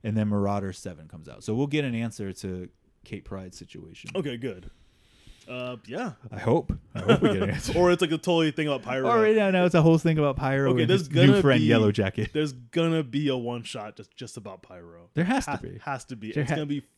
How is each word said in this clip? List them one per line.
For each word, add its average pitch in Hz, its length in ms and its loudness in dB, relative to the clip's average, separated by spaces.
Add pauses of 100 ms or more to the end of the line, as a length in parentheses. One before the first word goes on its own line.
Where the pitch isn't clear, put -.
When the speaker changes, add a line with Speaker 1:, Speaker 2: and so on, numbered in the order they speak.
Speaker 1:
And 107 120 -4
then 107 140 0
Marauder 101 420 -2
seven 80 360 -14
comes 80 200 -18
out. 60 160 -20
So 110 120 -4
we'll 139 120 -2
get 147 160 -2
an 123 120 -4
answer 110 360 -6
to 90 380 -10 (340)
Kate - 220 -14
Pryde's 95 320 -14
situation. - 580 -20
Speaker 2:
Okay, 143 220 -4
good. 113 320 -10 (800)
Uh, 123 260 -10 (100)
yeah. 170 280 -8 (180)
Speaker 1:
I 104 80 -10
hope. 147 320 0 (240)
I - 60 -6
hope - 200 4
we 104 120 2
get 95 100 -2
an 98 60 -2
Speaker 2:
<laughs> - 20 -2
Speaker 1:
answer. - 260 -4
Speaker 2:
Or 175 140 6
it's, 175 100 2
like, 165 100 0
a 160 60 -2
totally 165 340 2
thing 156 160 -4
about 135 160 -4
Pyro. 131 260 -4
Speaker 1:
Or, 226 180 4
yeah, 214 240 4
no, 180 140 4
it's 175 100 2
a 165 60 6
whole 165 160 8
thing 160 200 2
about 143 200 0
Pyro 135 340 0
Speaker 2:
Okay, 123 120 2
Speaker 1:
and 113 60 0
Speaker 2:
there's 190 120 4
Speaker 1:
his 147 100 -10
new 135 160 6
Speaker 2:
gonna 135 140 8
Speaker 1:
friend, 131 180 6
Speaker 2:
be, 151 80 4
Speaker 1:
Yellow 110 240 6
Jacket. 101 420 -2
Speaker 2:
there's 151 200 -2
gonna 160 500 -2
be 139 240 -2
a 131 100 0
one-shot 117 600 -10
just, - 180 -20
just 127 220 -14
about 95 260 -16
Pyro. 85 500 -20
Speaker 1:
There 165 120 0
has 262 200 0
to 151 60 -6
Speaker 2:
Ha-, 135 60 -4
Speaker 1:
be. - 260 -12
Speaker 2:
has 135 220 -8
to 131 100 -12
be. 107 160 -12
Speaker 1:
There 147 120 -2
Speaker 2:
It's 123 80 -4
Speaker 1:
ha- 147 40 -2
Speaker 2:
gonna 151 120 -4
be 143 160 -6 (140)